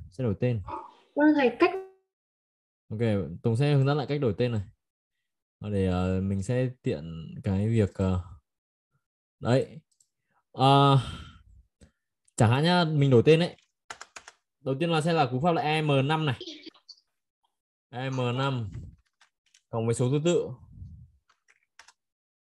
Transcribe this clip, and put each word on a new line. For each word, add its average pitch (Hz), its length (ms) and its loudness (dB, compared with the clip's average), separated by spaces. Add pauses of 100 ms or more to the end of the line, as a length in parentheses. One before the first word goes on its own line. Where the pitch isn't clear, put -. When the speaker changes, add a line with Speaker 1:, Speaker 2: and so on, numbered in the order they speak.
(120)
Speaker 1:
sẽ 131 120 -8
đổi 107 160 -2
tên. 120 220 -2 (540)
Speaker 2:
Vâng 302 200 4
thầy, 262 240 2
cách 359 120 4 (1160)
Speaker 1:
Ok, 107 100 -8 (440)
Tùng 117 120 2
sẽ 143 180 2
hướng 135 140 4
dẫn 147 100 0
lại 127 120 -4
cách 143 120 -4
đổi 110 160 0
tên 120 140 0
này. 107 100 -4 (1000)
Ờ, 104 100 -10
để, 98 180 0
ờ, 92 340 0
mình 98 220 -2
sẽ 127 260 -2 (120)
tiện 82 600 -8
cái 101 260 0
việc, 110 240 2
ờ, 92 300 0 (1160)
đấy. 131 400 -2 (720)
Ờ, 139 480 4 (1400)
chẳng 113 160 4
hạn 135 120 2
nhá, 175 220 2
mình 143 240 2
đổi 120 160 6
tên 160 140 6
ấy. - 160 -4 (1040)
Đầu 135 200 -4
tiên 170 100 0
là 160 120 2
sẽ 165 120 0
là 160 120 2
cú 127 140 -2
pháp 170 120 2
là 165 100 0
E 156 200 0
M 139 260 2
năm 156 180 0
này. 127 140 -2 (1500)
E 127 200 -8
M 127 280 -2
năm 127 340 -4 (1000)
cộng 113 160 -4
với 117 100 0
số 127 140 0
thứ 147 160 0
tự. 175 240 0 (2000)